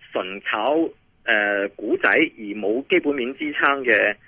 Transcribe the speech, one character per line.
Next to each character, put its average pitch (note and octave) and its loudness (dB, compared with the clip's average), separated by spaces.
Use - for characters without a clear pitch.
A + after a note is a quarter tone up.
純 G2 -6
炒， C#3 0
呃， G#2 0
股 B2 -4
仔 - 0
而 B2 0
冇 G#2+ -2
基 F3+ 2
本 C#3+ 0
面 C3 -4
支 D3+ -6
撐 C#3 2
嘅， G#2 4